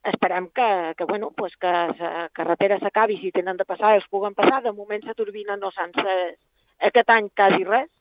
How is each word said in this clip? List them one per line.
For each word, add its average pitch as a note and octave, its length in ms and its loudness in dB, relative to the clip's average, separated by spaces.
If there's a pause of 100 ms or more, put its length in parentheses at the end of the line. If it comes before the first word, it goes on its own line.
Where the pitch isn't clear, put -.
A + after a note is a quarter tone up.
esperem F#3 500 -2
que, F#3+ 440 0
que, E3+ 80 -4
bueno, G3+ 260 -4
pues F#3+ 260 -8
que F3+ 140 -2
la E3+ 640 -4
carretera F3+ 460 0
s'acabi, G#3+ 380 0
si F#3 140 -6
tenen F#3 260 -4
de F#3+ 80 -4
passar, G#3+ 300 2
els F#3+ 160 2
puguen G3+ 240 -4
passar. C4 260 2
De A#3 120 -2
moment G#3 340 -8
la A3+ 80 -10
turbina G3+ 420 -6
no G3 140 -6
s'ha F3 160 -6
encès F3+ 480 -2 (460)
aquest A#3 280 4
any G#3+ 240 4
quasi G3 300 4
res. A#3+ 260 0 (120)